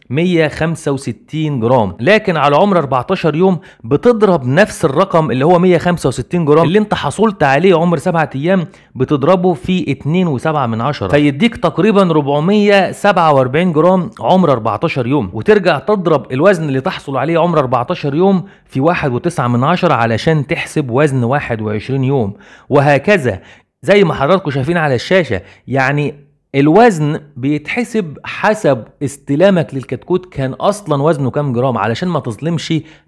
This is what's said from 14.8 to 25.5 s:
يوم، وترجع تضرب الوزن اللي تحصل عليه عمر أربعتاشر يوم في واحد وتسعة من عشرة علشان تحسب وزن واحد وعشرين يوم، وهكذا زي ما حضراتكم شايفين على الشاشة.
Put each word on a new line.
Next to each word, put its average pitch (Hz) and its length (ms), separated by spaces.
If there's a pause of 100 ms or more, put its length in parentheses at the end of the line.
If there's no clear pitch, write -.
يوم، 123 260
وترجع 170 460
تضرب 160 540
الوزن 160 360
اللي 131 120
تحصل 147 360
عليه 156 220
عمر 165 200
أربعتاشر 131 560
يوم 185 300 (200)
في - 160
واحد 156 320
وتسعة 123 360
من 123 160
عشرة 165 300
علشان 117 520
تحسب 151 440
وزن 131 340
واحد 120 380
وعشرين 107 420
يوم، 123 300 (340)
وهكذا 139 720 (420)
زي 196 220
ما 156 100
حضراتكم 160 360
شايفين 135 260
على 151 180
الشاشة. 120 460 (280)